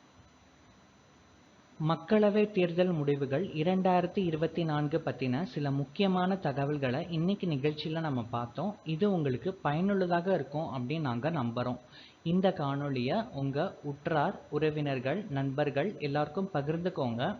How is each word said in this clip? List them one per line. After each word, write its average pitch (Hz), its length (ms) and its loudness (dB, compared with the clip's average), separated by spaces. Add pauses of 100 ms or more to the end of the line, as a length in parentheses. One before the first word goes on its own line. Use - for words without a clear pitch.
(1800)
மக்களவை 208 720 4
தேர்தல் 180 420 2
முடிவுகள் 143 520 0 (100)
இரண்டாயிரத்தி 180 680 2
இருபத்தி 160 400 0
நான்கு 147 340 0
பத்தின 131 440 0
சில 147 280 -2
முக்கியமான 185 680 2
தகவல்களை 139 720 -2
இன்னைக்கு 175 380 0
நிகழ்ச்சியில 151 540 -2
நம்ம 139 220 -2
பார்த்தோம். 120 500 -4 (120)
இது 160 280 0
உங்களுக்கு 139 400 0 (100)
பயனுள்ளதாக 175 720 2
இருக்கும் 151 380 -2
அப்படின்னு 139 360 -2
நாங்க 120 220 0
நம்புறோம். 123 500 -2 (420)
இந்த 185 280 2
காணொளியை 143 680 0 (160)
உங்க 139 240 -2 (240)
உற்றார், 151 540 0 (140)
உறவினர்கள், 151 800 0
நண்பர்கள் 139 680 0
எல்லாருக்கும் 151 540 -2
பகிர்ந்துக்கோங்க. 147 720 -2 (180)